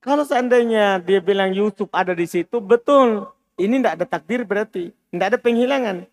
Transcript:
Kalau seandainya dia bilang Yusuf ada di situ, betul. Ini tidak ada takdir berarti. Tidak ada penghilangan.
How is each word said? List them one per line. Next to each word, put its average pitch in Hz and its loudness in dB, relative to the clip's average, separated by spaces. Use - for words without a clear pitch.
Kalau 285 0
seandainya 233 2
dia 185 0
bilang 190 0
Yusuf 202 -2
ada 180 0
di 170 -2
situ, 175 -4
betul. 233 2
Ini 220 0
tidak 220 0
ada 170 -4
takdir 240 -6
berarti. 202 -6
Tidak - -6
ada 208 0
penghilangan. 240 -2